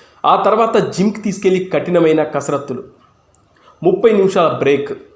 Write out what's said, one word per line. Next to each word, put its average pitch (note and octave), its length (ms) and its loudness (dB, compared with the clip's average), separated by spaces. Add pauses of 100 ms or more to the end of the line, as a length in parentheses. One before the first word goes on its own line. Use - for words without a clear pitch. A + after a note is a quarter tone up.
(260)
ఆ F#3+ 160 4
తర్వాత A3 340 2
జిమ్కి F#3 440 -2
తీసుకెళ్లి F#3 440 -2
కఠినమైన D#3+ 580 0
కసరత్తులు, C#3 600 -6 (1000)
ముప్పై F#3+ 300 4
నిమిషాల F#3+ 360 2
బ్రేక్, C#3 440 -2 (240)